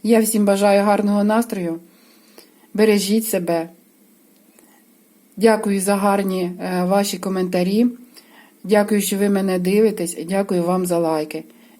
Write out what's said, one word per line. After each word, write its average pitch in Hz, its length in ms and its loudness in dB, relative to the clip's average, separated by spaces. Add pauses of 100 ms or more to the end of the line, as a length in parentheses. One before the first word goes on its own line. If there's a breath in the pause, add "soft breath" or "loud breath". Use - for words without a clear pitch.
я 220 160 4
всім 214 260 0
бажаю 202 380 4
гарного 202 400 2
настрою. 208 560 -2 (920 soft breath)
Бережіть 208 540 2
себе. 170 420 -2 (1700 soft breath)
Дякую 214 440 2
за 202 140 0
гарні, 190 560 0 (100)
е, 180 220 -4
ваші 196 340 0
коментарі. 185 720 0 (760 loud breath)
Дякую, 208 380 2
що 202 160 -4
ви 202 120 0
мене 196 300 0
дивитесь. 185 580 0 (120)
Дякую 196 340 -2
вам 180 220 -2
за 175 120 -2
лайки. 160 460 -4 (360 loud breath)